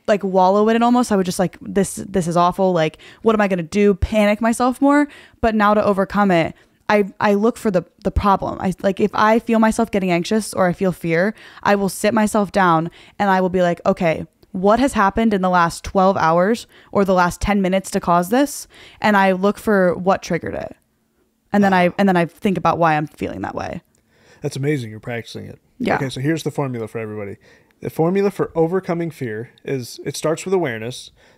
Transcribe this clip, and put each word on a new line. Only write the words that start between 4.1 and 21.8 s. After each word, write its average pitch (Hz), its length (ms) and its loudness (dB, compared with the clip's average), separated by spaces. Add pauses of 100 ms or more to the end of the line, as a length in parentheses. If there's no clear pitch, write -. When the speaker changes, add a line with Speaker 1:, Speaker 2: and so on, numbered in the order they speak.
Speaker 1:
myself 247 380 0
more. 285 280 4 (340)
But 220 140 0
now 208 180 4
to 208 100 2
overcome 196 460 2
it, 165 240 2 (340)
I, 208 320 0
I 208 140 2
look 214 240 0
for 220 140 -2
the, 175 120 0 (200)
the 190 80 -2
problem. - 500 0
I, 185 220 -2
like, 196 160 0
if 208 160 0
I 220 240 4
feel 226 180 0
myself 220 320 2
getting 185 220 -2
anxious 190 420 -2
or 185 140 2
I 175 60 0
feel 185 180 0
fear, 170 420 -2 (300)
I 208 100 2
will 196 160 0
sit 208 240 -2
myself 214 380 0
down 165 400 2 (260)
and 202 140 0
I 185 100 2
will 185 80 0
be 180 140 0
like, 175 240 0
"Okay, 170 400 0 (240)
what 196 260 2
has 262 160 0
happened 220 400 2
in 196 80 0
the 185 80 0
last 170 340 0
twelve 190 320 2
hours 175 520 0 (240)
or 202 120 0
the 190 120 2
last 175 260 0
ten 202 220 0
minutes 190 260 -2
to 196 100 -4
cause 180 300 0
this?" 269 380 -2 (340)
And 208 160 2
I 190 140 4
look 190 260 0
for 185 380 2
what 185 260 0
triggered - 320 -6
it. - 220 -10 (760)
And 202 120 2
then 196 100 2
I, 180 140 4